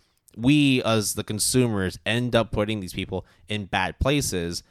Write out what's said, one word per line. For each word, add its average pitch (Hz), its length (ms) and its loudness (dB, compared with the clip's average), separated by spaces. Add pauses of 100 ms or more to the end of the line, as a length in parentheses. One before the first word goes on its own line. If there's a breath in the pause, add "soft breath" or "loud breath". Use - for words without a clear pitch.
(360)
we 135 460 4
as 110 320 0
the 107 100 -6
consumers 107 800 0
end 120 320 0
up - 160 2
putting 107 280 -2
these 90 120 -8
people 92 320 -6 (240 soft breath)
in 104 160 -4
bad 92 340 -2
places, 95 720 -2